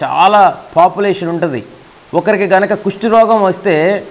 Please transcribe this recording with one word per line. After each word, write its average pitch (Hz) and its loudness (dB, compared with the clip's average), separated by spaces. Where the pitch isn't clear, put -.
చాలా 175 2
పాపులేషన్ 175 0
ఉంటుంది. 165 -4
ఒకరికి 185 0
గనక 196 0
కుష్ఠరోగం 220 0
వస్తే 185 0